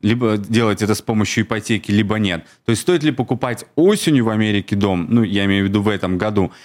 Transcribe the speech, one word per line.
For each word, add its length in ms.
либо 360
делать 440
это 120
с 80
помощью 420
ипотеки, 480
либо 240
нет. 280
То 60
есть 120
стоит 220
ли 80
покупать 540
осенью 480
в 60
Америке 440
дом, 360
ну, 120
я 220
имею 220
в 20
виду 140
в 80
этом 260
году, 340